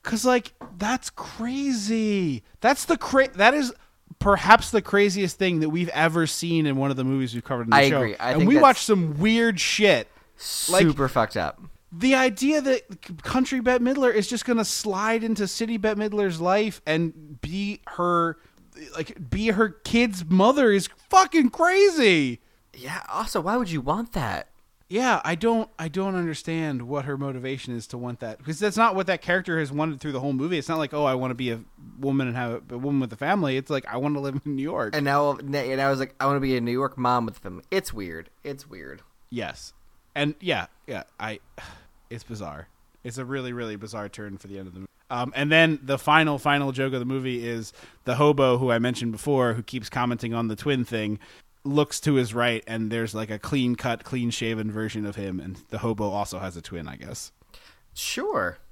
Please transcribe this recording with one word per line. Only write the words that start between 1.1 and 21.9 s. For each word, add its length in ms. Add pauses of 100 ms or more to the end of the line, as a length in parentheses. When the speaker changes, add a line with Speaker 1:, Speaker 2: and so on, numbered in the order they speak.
Speaker 1:
That's 240
the 120
cra-, 380
that 180
is 200 (460)
perhaps 520
the 100
craziest 560
thing 240
that 80
we've 200
ever 380
seen 380
in 100
one 160
of 60
the 60
movies 300
we've 100
covered 200
in 80
the 40
Speaker 2:
I 140
Speaker 1:
show. 80
Speaker 2:
agree. 200
I 140
Speaker 1:
And 80
Speaker 2:
think 100
Speaker 1:
we 60
Speaker 2:
that's 80
Speaker 1:
watched 220
some 340
weird 400
shit. 480 (640)
Like, 140
Speaker 2:
super 240
fucked 300
up. 240 (300)
Speaker 1:
the 240
idea 460
that 200 (260)
C-, 60 (100)
Country 360
Bette 240
Midler 300
is 140
just 180
gonna 200
slide 580
into 240
City 300
Bette 220
Midler's 420
life 440
and 560
be 460
her, 500 (580)
like, 340
be 200
her 200
kid's 560
mother 460
is 180 (200)
fucking 400
crazy. 880 (360)